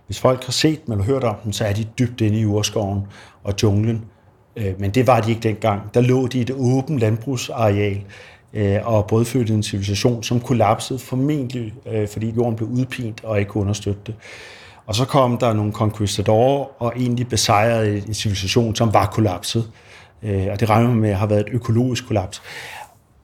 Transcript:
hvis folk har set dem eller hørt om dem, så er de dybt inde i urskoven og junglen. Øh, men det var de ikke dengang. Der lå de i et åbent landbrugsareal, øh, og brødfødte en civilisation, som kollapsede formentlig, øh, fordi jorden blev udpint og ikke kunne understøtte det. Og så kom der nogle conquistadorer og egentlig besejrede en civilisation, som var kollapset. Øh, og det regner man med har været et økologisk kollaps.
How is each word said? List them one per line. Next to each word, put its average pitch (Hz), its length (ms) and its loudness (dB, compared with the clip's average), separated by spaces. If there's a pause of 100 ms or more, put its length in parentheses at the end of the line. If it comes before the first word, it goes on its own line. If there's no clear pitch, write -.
hvis - 140 -10
folk 127 240 2
har 127 80 -6
set 151 340 0
dem 120 60 -4
eller 101 120 0
hørt 131 200 0
om 113 100 0 (100)
dem, 107 80 -4
så 113 120 -2
er 104 80 0
de 110 120 -2 (140)
dybt 120 220 -2
inde 107 180 2
i 110 60 2
urskoven 101 580 0 (420)
og 104 180 -4
junglen. 110 420 2 (520)
Øh, 101 220 -2
men 101 120 -2
det 107 160 2
var 120 140 6
de 110 100 0
ikke 113 120 -2
dengang. 104 520 -2
Der 123 60 4
lå 127 260 2
de 127 120 -4
i 123 40 0
et 113 120 -2
åbent 131 440 0
landbrugsareal, 110 1000 0 (520)
øh, 101 320 0
og 107 220 2
brødfødte 113 480 2
en 107 80 2
civilisation, 104 600 0
som 123 180 0
kollapsede 120 580 0
formentlig, 127 760 -4 (180)
øh, 107 160 0
fordi 110 220 -4
jorden 117 260 0
blev 107 120 -4
udpint 123 560 -4
og 110 140 0
ikke 98 120 0
kunne 107 120 0
understøtte 101 440 -2
det. 110 80 -8 (720)
Og 107 80 -4
så 117 100 0
kom 123 340 2
der 120 140 2
nogle 107 200 0
conquistadorer 113 1120 0
og 117 140 -2
egentlig 123 320 -2
besejrede 110 800 2
en 110 60 -6
civilisation, 104 640 0
som 110 180 2
var 101 120 4
kollapset. 107 640 -2 (520)
Øh, 98 300 -2
og 101 80 -6
det 107 100 2
regner 117 180 6
man 120 120 4
med 107 140 2
har 98 120 2
været 104 140 2
et 104 120 -4
økologisk 120 540 0
kollaps. 95 360 -4 (800)